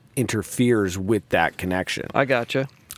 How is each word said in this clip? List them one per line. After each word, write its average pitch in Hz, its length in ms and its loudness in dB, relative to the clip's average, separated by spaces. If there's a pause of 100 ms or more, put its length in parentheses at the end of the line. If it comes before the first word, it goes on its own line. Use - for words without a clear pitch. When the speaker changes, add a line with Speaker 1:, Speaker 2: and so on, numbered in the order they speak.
(160)
Speaker 1:
interferes 110 840 0
with 98 320 0
that 82 280 2
connection. 92 560 -4
Speaker 2:
I 135 120 2
gotcha. 135 420 -2 (300)